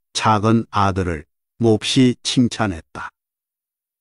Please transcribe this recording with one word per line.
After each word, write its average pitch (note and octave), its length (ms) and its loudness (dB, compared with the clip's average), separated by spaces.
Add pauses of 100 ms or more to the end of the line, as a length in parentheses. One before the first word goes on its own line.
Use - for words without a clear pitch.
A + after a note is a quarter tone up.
(120)
작은 A2 580 0
아들을 F#2 540 -2 (340)
몹시 A#2 640 2
칭찬했다. - 840 -4 (920)